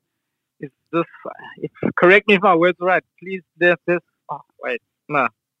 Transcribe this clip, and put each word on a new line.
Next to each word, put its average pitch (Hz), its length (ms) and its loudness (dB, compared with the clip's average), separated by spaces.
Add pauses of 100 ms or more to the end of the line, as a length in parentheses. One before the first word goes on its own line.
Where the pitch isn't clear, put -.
(600)
"Is 143 100 -14 (220)
this, 165 120 -2 (540)
if, - 140 -12 (240)
correct 190 320 4
me 208 80 4
if 175 60 0
my 190 140 4
words 175 260 2
are 180 60 -4
right, 175 160 0 (160)
please, 185 220 -12 (160)
this, 175 180 2 (120)
this," 175 120 0 (300)
oh, 143 120 -14 (200)
wait, 123 200 -8 (280)
nah, 139 200 -2 (320)